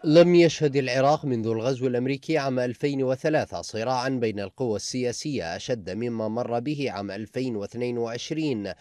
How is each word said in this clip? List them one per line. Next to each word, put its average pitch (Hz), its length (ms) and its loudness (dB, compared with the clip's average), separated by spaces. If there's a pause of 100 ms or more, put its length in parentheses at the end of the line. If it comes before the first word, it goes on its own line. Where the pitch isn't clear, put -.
لم 170 300 8
يشهد 156 420 6
العراق 135 480 2
منذ 120 220 0
الغزو 120 400 0
الأمريكي 131 520 0
عام 135 200 0
ألفين 135 440 -2
وثلاثة 131 600 0
صراعًا 123 460 -2
بين 113 320 -2
القوى 104 360 -4
السياسية 117 800 -4
أشد 98 340 -6
مما 113 380 -4
مر 120 320 -2
به 139 300 -4
عام 98 200 -8
ألفين 110 460 -6
واثنين 120 420 -4
وعشرين، 117 840 -4